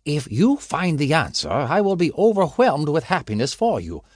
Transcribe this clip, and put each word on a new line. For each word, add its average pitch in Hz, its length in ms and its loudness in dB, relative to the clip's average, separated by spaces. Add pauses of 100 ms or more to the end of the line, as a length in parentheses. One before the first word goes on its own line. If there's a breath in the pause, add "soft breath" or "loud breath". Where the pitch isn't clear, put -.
"If 147 260 -4
you 226 280 2
find 160 420 -2
the 143 120 0
answer, 90 380 -2
I 139 300 0
will 196 160 2
be 170 160 0
overwhelmed 190 760 2
with 147 220 -2
happiness 127 420 -2
for 214 280 -2
you. 82 240 -10 (100)